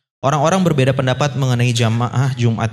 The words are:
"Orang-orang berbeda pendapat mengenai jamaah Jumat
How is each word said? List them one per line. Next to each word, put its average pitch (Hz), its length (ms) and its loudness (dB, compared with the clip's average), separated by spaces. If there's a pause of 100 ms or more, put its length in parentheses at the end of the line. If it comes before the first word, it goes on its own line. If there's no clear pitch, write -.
(240)
"Orang-orang 156 400 2
berbeda 135 320 2
pendapat 131 400 -2
mengenai 123 400 0
jamaah 120 560 0
Jumat 117 400 -2